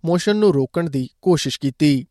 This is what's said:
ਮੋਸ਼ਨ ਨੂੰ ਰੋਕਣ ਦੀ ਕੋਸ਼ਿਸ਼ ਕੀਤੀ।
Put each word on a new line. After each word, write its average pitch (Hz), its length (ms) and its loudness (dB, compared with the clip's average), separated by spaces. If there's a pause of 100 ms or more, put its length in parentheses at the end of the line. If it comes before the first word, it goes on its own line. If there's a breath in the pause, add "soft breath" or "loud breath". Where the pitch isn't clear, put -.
ਮੋਸ਼ਨ 180 300 0
ਨੂੰ 214 180 2
ਰੋਕਣ 151 360 -2
ਦੀ 131 180 -4 (140)
ਕੋਸ਼ਿਸ਼ 156 380 0
ਕੀਤੀ। 139 500 0